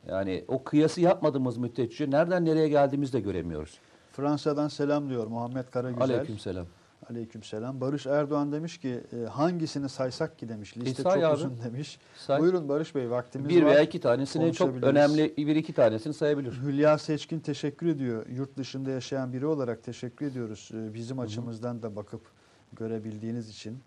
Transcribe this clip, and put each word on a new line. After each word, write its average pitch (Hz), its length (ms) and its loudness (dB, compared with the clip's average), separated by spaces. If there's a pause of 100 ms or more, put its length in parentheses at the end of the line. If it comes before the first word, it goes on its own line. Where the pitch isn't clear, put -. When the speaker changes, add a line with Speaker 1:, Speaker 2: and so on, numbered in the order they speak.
Speaker 1:
Yani 95 400 -2
o 131 160 -4
kıyası 151 360 2
yapmadığımız 139 560 2
müddetçe 123 540 -2
nereden 170 340 2
nereye 160 240 4
geldiğimizi 143 440 4
de 127 80 0
göremiyoruz. 85 580 -6 (340)
Speaker 2:
Fransa'dan 147 560 -2
selam 143 400 -2
diyor 120 180 -2
Muhammed 120 380 -6
Karagüzel. 123 380 -4
Speaker 1:
Aleykümselam. 107 640 -2 (440)
Speaker 2:
Aleykümselam. 117 720 -10
Barış 135 260 -4
Erdoğan 143 460 0
demiş 165 260 -6
ki, 123 220 -6 (120)
e, 117 40 -10 (100)
"Hangisini 143 640 -2
saysak 131 500 -4
ki?" 113 100 -10
demiş. 107 280 -12
"Liste 127 260 -4
Speaker 1:
E, - 20 -2
say 180 160 4
Speaker 2:
çok 165 40 2
Speaker 1:
abi. 156 100 6
Speaker 2:
uzun." 135 300 -4
demiş. 123 340 -8 (180)
Speaker 1:
Say. 143 240 0
Speaker 2:
Buyurun 170 280 2
Barış 151 260 -2
Bey, 123 160 -2
vaktimiz 135 380 -4
Speaker 1:
Bir 170 140 8
Speaker 2:
var. 147 80 8
Speaker 1:
veya 143 100 10
iki 160 200 2
tanesini 139 520 2
çok 180 160 2
Speaker 2:
Konuşabiliriz. 131 280 4
Speaker 1:
önemli, 151 400 6
bir 151 200 2
iki 160 160 -2
tanesini 123 420 4
sayabilir. 143 380 0
Speaker 2:
Hülya 143 460 4
Seçkin 156 420 -4
teşekkür 147 460 -4
ediyor. 127 400 0
Yurt 131 300 -8
dışında 135 340 -6
yaşayan 131 420 -4
biri 131 140 -4
olarak 131 360 -2
teşekkür 123 440 -8
ediyoruz. 117 480 -8
E, 110 200 -8
bizim 117 220 -8
Speaker 1:
Hı 131 40 -6
hı. 123 40 -4
Speaker 2:
açımızdan 117 580 -8
da 107 140 -8
bakıp 104 240 -12 (520)
görebildiğiniz 113 760 -8
için. 107 380 -14